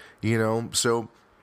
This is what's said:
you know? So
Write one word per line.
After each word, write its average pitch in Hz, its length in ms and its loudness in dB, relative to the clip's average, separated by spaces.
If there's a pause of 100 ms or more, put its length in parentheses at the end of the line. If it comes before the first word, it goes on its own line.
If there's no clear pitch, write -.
(220)
you 113 160 2
know? 110 340 0
So 117 380 0 (320)